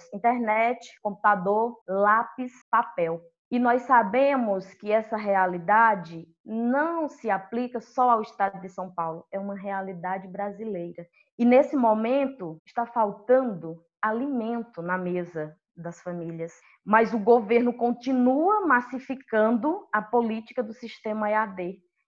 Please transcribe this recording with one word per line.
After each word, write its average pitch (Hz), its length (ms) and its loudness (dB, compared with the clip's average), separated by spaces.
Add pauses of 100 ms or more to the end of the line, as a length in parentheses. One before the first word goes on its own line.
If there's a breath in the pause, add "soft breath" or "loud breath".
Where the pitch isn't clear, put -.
(140)
internet, 233 720 0 (140)
computador, 208 720 0 (120)
lápis, 214 680 0 (160)
papel. 170 500 -2 (300)
E 247 80 -2
nós 247 240 2
sabemos 233 920 2
que 208 160 -6
essa 220 260 0
realidade 185 1120 2 (180)
não 277 640 -2
se 233 200 -10
aplica 240 520 -4
só 247 300 2
ao 220 100 4
estado 196 400 -4
de 185 80 -12
São 185 220 -12
Paulo, 165 400 -8
é 196 80 -6
uma 202 160 -8
realidade 190 720 -8
brasileira. 190 800 -10 (340)
E 233 60 2
nesse 269 300 6
momento 226 880 0
está 233 200 -6
faltando 208 960 0 (180)
alimento 233 840 -4
na 180 140 -2
mesa 175 580 -6 (200)
das 170 260 -14
famílias, 165 520 -10 (320 soft breath)
mas 214 300 4
o 226 40 0
governo 233 540 4
continua 262 920 2
massificando 247 1200 0
a 214 120 -2
política 226 580 -2
do 220 120 -8
sistema 214 580 -6
E - 20 0
A 214 140 2
D. 185 320 -8 (280)